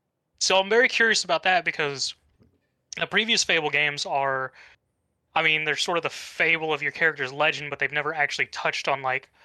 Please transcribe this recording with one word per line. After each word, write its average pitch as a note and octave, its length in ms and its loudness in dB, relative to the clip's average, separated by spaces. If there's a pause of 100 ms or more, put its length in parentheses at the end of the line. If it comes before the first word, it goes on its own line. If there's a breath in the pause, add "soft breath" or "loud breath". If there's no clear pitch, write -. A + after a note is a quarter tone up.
(420)
so F#3+ 180 2
I'm G3 120 0
very A#3+ 180 6
curious A3 360 2
about E3 180 0
that F3+ 240 2
because C#3+ 480 -4 (840)
the E3 100 -4
previous A3 380 0
Fable D#3+ 260 2
games D3 360 0
are, C#3 460 -2 (840 soft breath)
I D#3+ 80 2
mean, D#3 220 2
they're D3+ 120 0
sort F3 220 -2
of E3 40 0
the D3 80 -4
fable D#3+ 640 0
of C#3 100 -2
your C#3+ 100 -4
character's C#3+ 400 -2
legend, D3 360 0
but C#3 100 -8
they've C#3 140 -2
never D3 220 -2
actually C#3+ 320 0
touched - 420 -2
on, C3+ 140 0
like, C3 260 -2 (160)